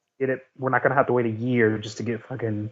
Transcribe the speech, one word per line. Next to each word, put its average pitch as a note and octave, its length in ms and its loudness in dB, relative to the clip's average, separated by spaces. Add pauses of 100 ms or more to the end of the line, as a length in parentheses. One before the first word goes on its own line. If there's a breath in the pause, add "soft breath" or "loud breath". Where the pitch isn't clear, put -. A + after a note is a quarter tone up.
(200)
Get C3 100 0
it. B2+ 120 -4 (140)
We're B2+ 140 -2
not B2+ 140 2
gonna C3 100 2
have C3+ 140 4
to - 40 2
wait B2 140 2
a A2+ 40 0
year A2 480 2
just G#2+ 180 -12
to B2+ 80 -6
get A2+ 220 -6
fucking A2 460 -6